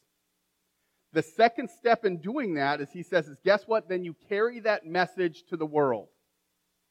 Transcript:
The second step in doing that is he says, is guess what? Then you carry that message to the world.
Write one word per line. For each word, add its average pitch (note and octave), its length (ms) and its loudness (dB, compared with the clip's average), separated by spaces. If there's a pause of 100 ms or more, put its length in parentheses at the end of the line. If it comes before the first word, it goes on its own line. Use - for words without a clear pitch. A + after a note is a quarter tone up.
(1120)
The D#3 100 2
second A#3 460 0
step A#3 360 0
in F3 160 -2
doing G#3+ 340 -4
that C#3+ 240 0
is C#3+ 120 -10
he F3 120 -12
says, E3 240 0
is C#3 160 -18
guess G3+ 220 4
what? A3 240 -2
Then F#3 160 -4
you E3 100 -10 (140)
carry A3+ 320 -2
that G#3 240 0
message F3 640 -2
to F3 80 -8
the D#3 80 -4
world. C#3 420 0 (840)